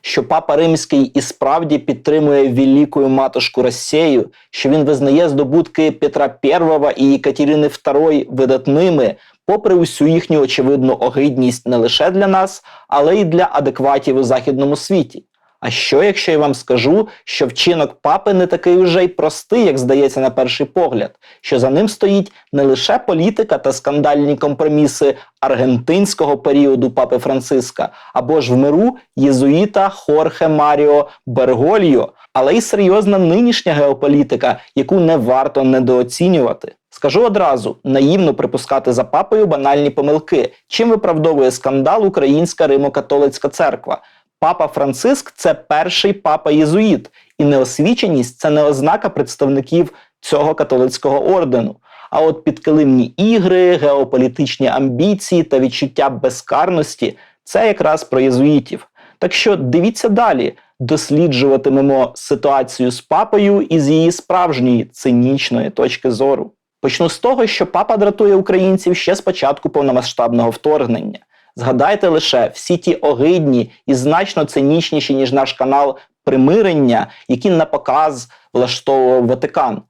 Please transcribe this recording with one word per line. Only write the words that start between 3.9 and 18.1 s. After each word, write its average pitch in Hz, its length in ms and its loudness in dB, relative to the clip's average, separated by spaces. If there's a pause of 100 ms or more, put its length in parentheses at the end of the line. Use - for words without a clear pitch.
Що - 200 -4
він 151 140 2
визнає 143 460 2
здобутки 147 640 0
Петра 143 380 -2
Первого 156 640 0
і 139 240 2
Екатерини 147 520 0
второї 147 640 0
видатними, 135 840 0 (300)
попри 202 300 0
усю 160 320 0
їхню 165 340 0
очевидну 131 580 0
огидність 127 680 -2
не 123 100 0
лише 131 340 0
для 196 160 0
нас, 190 360 -2 (240)
але 151 280 2
й 208 100 2
для 170 260 0
адекватів 135 680 0
у 135 60 2
західному 135 520 0
світі? 165 480 -4 (360)
А 120 120 -8
що, 139 320 0
якщо 196 280 0
я 156 60 2
вам 147 160 0
скажу, 135 540 0 (160)
що - 240 -4
вчинок 156 540 -2
папи 196 320 0